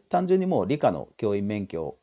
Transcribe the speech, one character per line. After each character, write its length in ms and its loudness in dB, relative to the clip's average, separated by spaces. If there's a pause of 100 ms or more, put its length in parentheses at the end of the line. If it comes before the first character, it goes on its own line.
単 180 0
純 100 4
に 80 0
も 180 2
う 40 0
理 120 0
科 120 4
の 240 -6
教 180 -2
員 140 -2
免 180 -4
許 380 -8